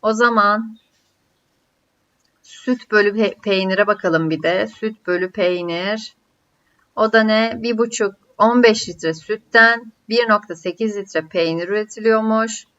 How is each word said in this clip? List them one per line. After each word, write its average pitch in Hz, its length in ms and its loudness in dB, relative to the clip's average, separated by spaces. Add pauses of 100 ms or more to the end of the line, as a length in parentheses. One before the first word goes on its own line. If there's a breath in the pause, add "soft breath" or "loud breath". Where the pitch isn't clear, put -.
O 220 120 0
zaman 220 640 0 (1700)
süt - 480 -6
bölü 208 180 4
pe-, 208 320 -2
peynire 190 460 0
bakalım 165 420 0
bir 156 140 -4
de. 185 240 0
Süt 220 400 -10
bölü 180 240 -2
peynir. 180 840 -4 (800)
O 220 180 0
da 220 100 6
ne? 220 340 0
Bir 226 200 -4
buçuk, 220 380 -2 (220)
on 240 260 4
beş 220 260 4
litre 165 240 -6
sütten 226 760 0 (180)
bir 226 200 0
nokta 208 260 0
sekiz 202 420 -6
litre 165 300 -6
peynir 165 400 -2
üretiliyormuş. 220 960 -2 (140)